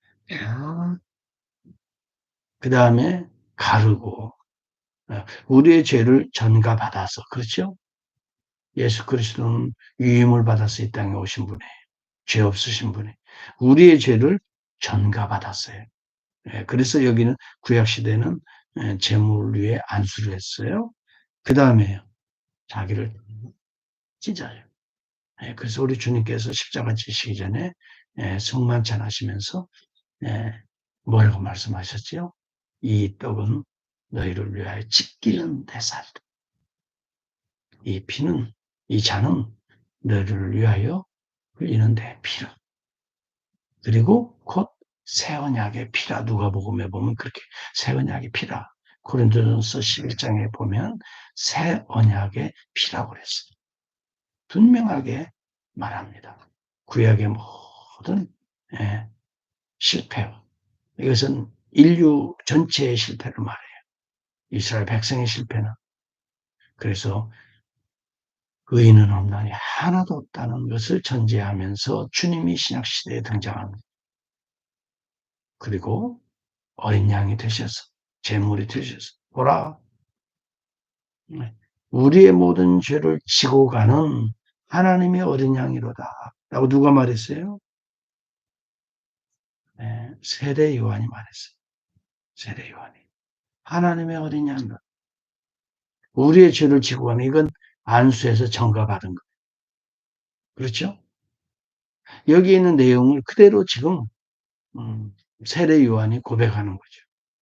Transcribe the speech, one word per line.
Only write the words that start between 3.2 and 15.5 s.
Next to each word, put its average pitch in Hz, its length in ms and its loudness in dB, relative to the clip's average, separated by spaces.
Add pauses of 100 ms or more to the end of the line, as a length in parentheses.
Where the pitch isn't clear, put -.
가르고, 107 800 0 (760)
어, 101 160 -10 (220)
우리의 156 380 8
죄를 127 480 4
전가받아서, 110 1000 0
그렇죠? 180 440 -6 (1000)
예수 113 280 -2
그리스도는 117 680 -2 (260)
위임을 120 460 4
받아서 107 380 0
이 110 80 -6
땅에 101 240 -4
오신 98 320 -8
분이에요. 101 240 -16 (540)
죄 113 160 0
없으신 107 500 -2
분이. 107 200 -10 (480)
우리의 151 400 10
죄를 131 400 2 (400)
전가받았어요. 101 1040 -4 (680)